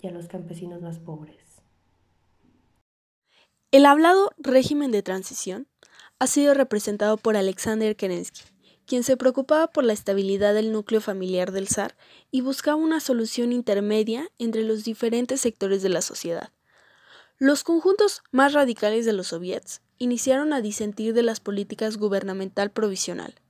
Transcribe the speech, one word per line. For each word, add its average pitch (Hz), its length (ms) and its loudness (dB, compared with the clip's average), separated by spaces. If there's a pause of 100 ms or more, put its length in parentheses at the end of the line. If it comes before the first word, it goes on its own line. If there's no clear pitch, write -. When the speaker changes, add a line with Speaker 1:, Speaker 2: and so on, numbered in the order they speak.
Speaker 1:
y 196 60 -12
a 180 40 -8
los 170 160 -14
campesinos 175 540 -14
más 165 180 -12
pobres. 151 380 -16 (2250)
Speaker 2:
El 277 140 10
hablado 330 540 8
régimen 269 520 2
de 202 120 0
transición 190 640 -8 (520)
ha 262 100 0
sido 285 260 4
representado 214 640 0
por 214 180 0
Alexander 214 580 -2
Kerensky, 180 460 -6 (460)
quien 247 160 -2
se 254 160 2
preocupaba 269 480 2
por 302 180 -2
la 226 80 2
estabilidad 196 640 0
del 220 180 0
núcleo 214 300 -2
familiar 185 500 -4
del 196 160 -6
zar - 260 -4 (360)
y 262 100 -2
buscaba 269 360 -2
una 320 240 0
solución 240 520 -2
intermedia 220 840 -2
entre 226 240 -2
los 220 220 -2
diferentes 233 580 -2
sectores 196 400 -2
de 190 80 0
la 170 100 0
sociedad. - 480 -8 (920)
Los 277 220 4
conjuntos 381 600 2 (100)
más 277 200 4
radicales 233 540 2
de 220 60 0
los 185 160 -4
soviets 180 520 -8 (180)
iniciaron 262 540 0
a 269 80 0
disentir 208 540 -4
de 233 80 4
las 226 160 0
políticas 208 580 -6
gubernamental 196 760 -4
provisional. 190 640 -4 (140)